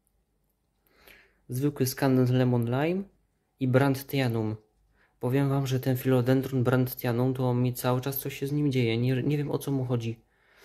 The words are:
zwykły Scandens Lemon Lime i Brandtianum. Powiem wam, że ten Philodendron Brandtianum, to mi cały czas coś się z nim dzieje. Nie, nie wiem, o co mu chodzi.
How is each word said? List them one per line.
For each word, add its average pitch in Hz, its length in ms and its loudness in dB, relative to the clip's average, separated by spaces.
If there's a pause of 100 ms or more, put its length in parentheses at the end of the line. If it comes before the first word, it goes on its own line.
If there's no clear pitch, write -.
(1500)
zwykły 135 380 -2
Scandens 127 440 2
Lemon 127 340 2
Lime 151 380 -2 (580)
i 131 80 -2
Brandtianum. 127 880 0 (640)
Powiem 135 280 0
wam, 139 180 0
że 127 140 -2
ten 131 160 0
Philodendron 131 680 2
Brandtianum, 127 720 0
to 127 200 0
mi 123 200 0
cały 127 260 -2
czas 135 180 -6
coś - 200 -10
się 139 80 -6
z 139 60 -4
nim 147 200 0
dzieje. 117 260 0
Nie, 127 240 0
nie 147 160 0
wiem, 143 120 -4
o 139 80 -2
co 143 120 -6
mu 135 140 -2
chodzi. 117 360 -4 (440)